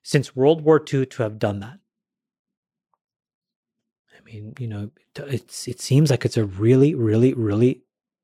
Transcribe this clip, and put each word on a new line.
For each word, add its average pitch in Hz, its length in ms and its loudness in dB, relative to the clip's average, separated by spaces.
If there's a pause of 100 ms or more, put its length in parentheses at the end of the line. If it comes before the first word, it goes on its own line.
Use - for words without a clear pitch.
since - 340 -2
World 147 260 4
War 156 160 4
Two 139 280 -2
to - 160 -8
have 107 160 -6
done 101 220 -2
that. 117 180 -16 (2500)
I - 80 -20
mean, 110 340 -18
you 127 100 -8
know, 104 220 -10 (260)
it, - 80 -12 (100)
it's, - 340 -12
it - 120 -12
seems 143 300 2
like 123 140 0
it's 120 120 -2
a 113 80 2
really, 120 500 2
really, 117 400 2
really 113 480 0 (420)